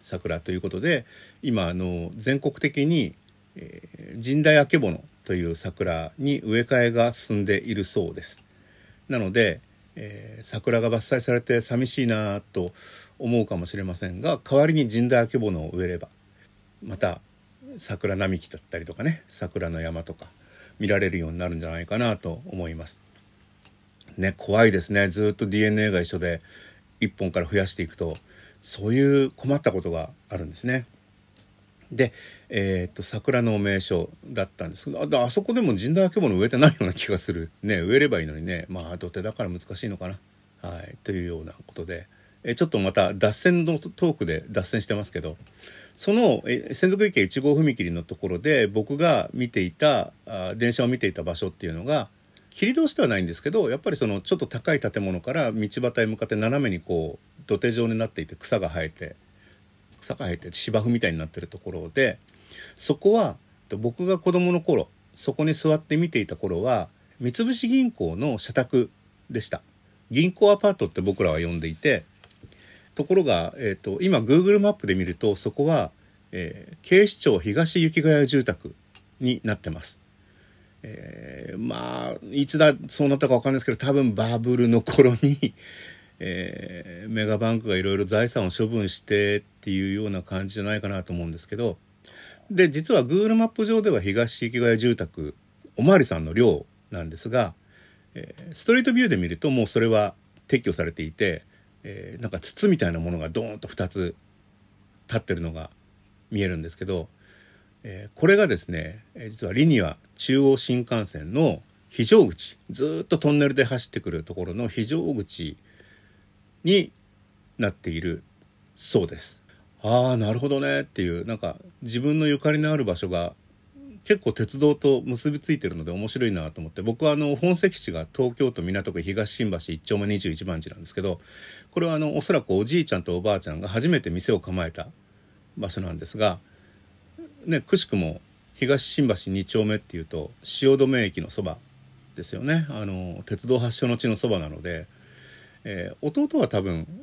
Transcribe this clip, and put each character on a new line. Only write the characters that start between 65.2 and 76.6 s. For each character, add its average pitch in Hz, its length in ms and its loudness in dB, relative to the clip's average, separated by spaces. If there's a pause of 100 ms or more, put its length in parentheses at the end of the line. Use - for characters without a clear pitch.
こ 151 120 0
に 156 80 2
座 156 200 2
っ 156 60 2
て 151 180 -2
見 170 120 2
て 127 100 0
い 101 80 -2
た - 80 -8
頃 92 260 -2
は、 110 280 0 (300)
三 123 120 -2
菱 233 360 0
銀 254 240 4
行 82 240 -4
の 120 220 -2
社 - 160 -8
宅 123 360 2 (400)
で 117 120 -4
し - 80 -8
た。 - 120 -6 (500)
銀 160 200 2
行 208 200 6
ア 202 60 6
パ 208 120 2
ー 190 60 2
ト 104 120 -2
っ - 20 -2
て 95 120 -8
僕 98 220 0
ら 87 80 4
は 78 80 0
呼 85 80 -2
ん 85 120 -4
で 80 80 -6
い 80 80 -8
て、 113 300 0 (920)
と 147 80 -2
こ 185 120 2
ろ 190 80 6
が、 90 340 0
え 107 160 -2
ー - 20 -10
と、 98 260 -6
今 180 180 2
Google 180 400 6
マ 202 120 4
ッ - 20 2
プ - 140 -8
で 95 80 2
見 92 80 0
る 85 120 -4
と、 104 200 0
そ - 160 -6
こ 143 140 0
は、 147 260 2 (400)
え - 400 -10